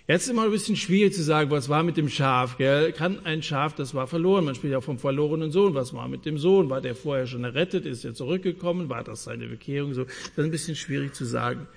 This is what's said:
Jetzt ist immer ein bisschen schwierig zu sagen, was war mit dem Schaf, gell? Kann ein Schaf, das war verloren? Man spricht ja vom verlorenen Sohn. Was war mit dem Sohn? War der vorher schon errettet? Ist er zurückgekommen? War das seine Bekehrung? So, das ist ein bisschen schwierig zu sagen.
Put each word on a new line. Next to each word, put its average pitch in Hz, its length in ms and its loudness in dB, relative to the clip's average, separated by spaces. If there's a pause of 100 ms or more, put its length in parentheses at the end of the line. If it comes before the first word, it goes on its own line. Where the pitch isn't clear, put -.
Jetzt 175 200 2
ist 269 40 -2
immer 226 140 2
ein 208 80 4
bisschen 208 240 0
schwierig 196 360 4
zu 175 120 -2
sagen, 151 260 4
was 139 180 0
war 151 140 4
mit 170 140 0
dem 151 120 2
Schaf, 127 480 2
gell? 143 360 4
Kann 170 340 -2
ein 160 160 -2
Schaf, 151 320 -2
das 135 200 -6
war 131 120 -2
verloren? 170 380 2
Man 139 100 -2
spricht 139 160 -4
ja 131 100 0
vom 123 200 -4
verlorenen 151 500 0
Sohn. 190 240 4
Was 127 180 -4
war 120 140 -8
mit 131 180 -8
dem 156 140 -4
Sohn? 175 320 6
War 131 100 -2
der 123 140 -4
vorher 135 320 -2
schon 123 160 -6
errettet? 151 420 0
Ist 135 200 -8
er 120 100 -10
zurückgekommen? 175 720 -2
War 123 140 -6
das 110 220 -12
seine 117 240 -10
Bekehrung? 139 460 -4
So, 127 100 -2
das - 100 -10
ist - 240 -8
ein 160 140 0
bisschen 156 240 -6
schwierig 139 380 -4
zu 135 100 -8
sagen. 120 420 -4 (100)